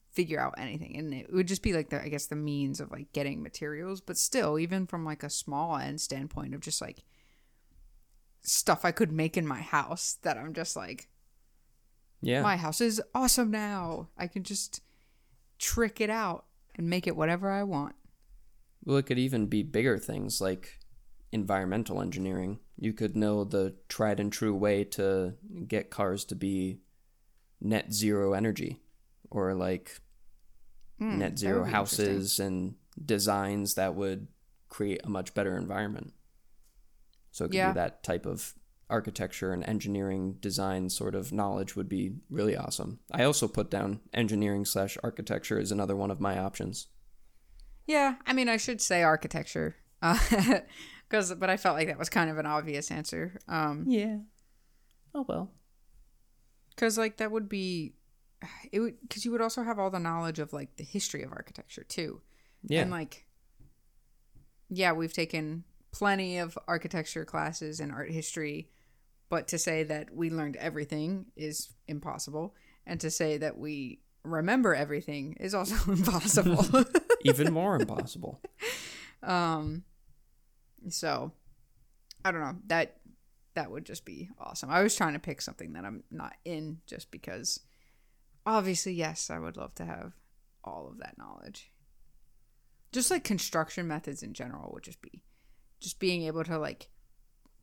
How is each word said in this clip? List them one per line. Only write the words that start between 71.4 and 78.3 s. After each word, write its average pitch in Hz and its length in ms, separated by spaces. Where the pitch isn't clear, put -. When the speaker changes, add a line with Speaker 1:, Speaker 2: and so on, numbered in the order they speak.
Speaker 1:
impossible. 151 680
And 170 160
to 160 100
say 156 260
that 147 200
we 143 440
remember 180 500
everything 147 600
is 190 200
also 196 220
<laughs> - 160
impossible. 180 760
<laughs> - 220
Speaker 2:
Even 147 300
more 175 240
impossible. - 680